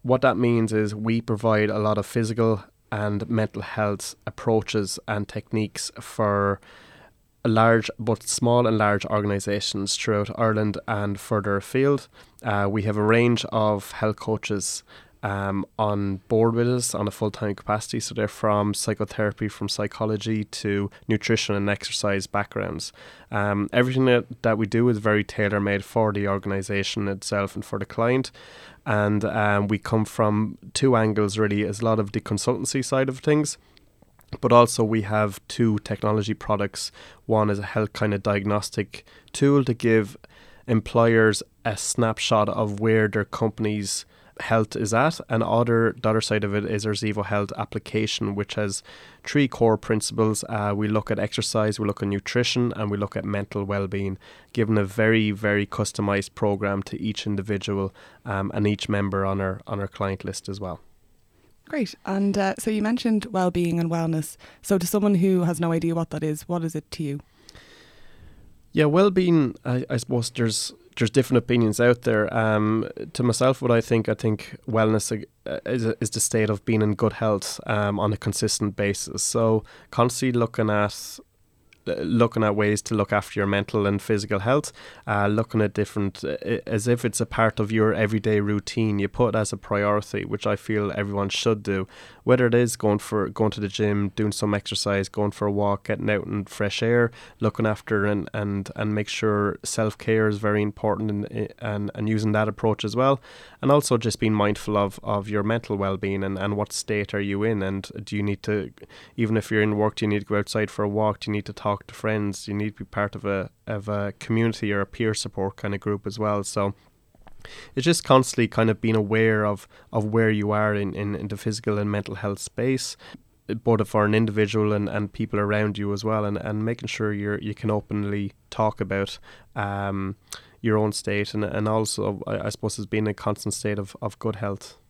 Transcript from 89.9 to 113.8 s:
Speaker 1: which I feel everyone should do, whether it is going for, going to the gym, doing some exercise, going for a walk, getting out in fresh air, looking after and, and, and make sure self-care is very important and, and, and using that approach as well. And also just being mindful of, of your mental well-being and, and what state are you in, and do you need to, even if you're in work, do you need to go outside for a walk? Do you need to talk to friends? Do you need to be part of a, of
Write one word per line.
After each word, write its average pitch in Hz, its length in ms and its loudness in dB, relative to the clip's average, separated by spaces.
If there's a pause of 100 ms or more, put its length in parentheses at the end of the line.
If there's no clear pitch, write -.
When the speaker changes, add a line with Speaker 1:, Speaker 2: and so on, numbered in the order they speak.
Speaker 1:
which 104 200 -6
I 104 100 2
feel 104 400 -2
everyone 101 340 -2
should 107 340 0
do, 95 240 -2 (380)
whether 123 200 6
it 117 80 4
is 120 220 4
going 107 240 2
for, 104 300 -2
going 110 220 2
to - 80 -10
the 104 80 -2
gym, 101 420 0
doing 104 220 -2
some 104 220 -2
exercise, 101 560 -2
going 104 220 -2
for 104 160 -2
a 101 40 0
walk, 101 340 0
getting 104 260 -2
out 101 160 -2
in 98 180 -4
fresh - 380 -4
air, 120 260 4 (300)
looking 110 260 0
after 107 400 0
and, 104 300 -2
and, 101 400 -4
and 107 180 -2
make 107 140 -2
sure 104 560 0
self-care 110 640 0
is 104 100 0
very 104 240 0
important 104 480 -2
and, 104 480 -6
and, 104 380 -4
and 107 120 -4
using 107 260 0
that 107 140 2
approach 107 360 -2
as 107 120 -4
well. 131 240 2 (440)
And 135 80 4
also 139 260 4
just 110 220 -2
being 107 140 2
mindful 104 440 2
of, 101 240 0
of 104 260 -4
your 104 140 0
mental 113 340 -2
well-being 98 480 -2
and, 95 140 -4
and 101 180 -2
what 104 160 -4
state 104 440 -4
are 101 60 0
you 101 220 -2
in, 107 200 0
and 98 260 -4 (140)
do 107 120 -8
you 104 60 -2
need 101 220 -2
to, 101 280 -2 (440)
even 113 220 2
if 104 120 -2
you're 107 140 4
in 107 120 2
work, 104 200 2
do 113 100 -2
you 104 40 2
need 104 100 2
to 98 60 -8
go 104 120 0
outside 104 320 -2
for - 140 -4
a 104 60 0
walk? 107 320 -2
Do 107 100 -6
you - 20 -2
need 104 140 -4
to 101 60 -10
talk - 340 -4
to - 80 -18
friends? 104 500 -2
Do 104 60 -8
you 101 60 -2
need 104 200 -4
to 110 60 -12
be - 20 -10
part 101 300 -4
of 104 100 -10
a, 98 240 -2 (160)
of 104 220 -6